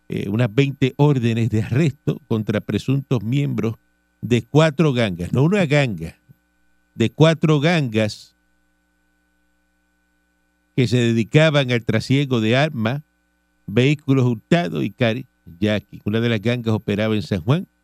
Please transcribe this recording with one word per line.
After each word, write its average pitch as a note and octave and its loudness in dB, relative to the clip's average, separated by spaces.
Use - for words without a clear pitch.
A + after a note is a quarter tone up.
eh, - -6
unas A2 -2
veinte C3+ 0
órdenes A#2 2
de G#2+ 0
arresto C#3 -2
contra G#2+ -2
presuntos C3 -2
miembros A#2+ -4
de A#2 2
cuatro D3+ 2
gangas, F#2 -2
no B2 2
una F3+ 2
ganga, B2 -2
de A2+ 0
cuatro D#3 2
gangas B2+ -2
que B2+ 2
se A#2 0
dedicaban B2 2
al A#2+ -2
trasiego C3 0
de A2 2
armas, C#3 -2
vehículos C3+ 2
hurtados D3+ -2
y A#2+ -2
carjacking. G#2+ -4
Una G#2+ -2
de A#2+ -2
las A2+ -2
gangas A2+ -2
operaba G#2+ -2
en G#2 -4
San G2 -4
Juan, B2+ -2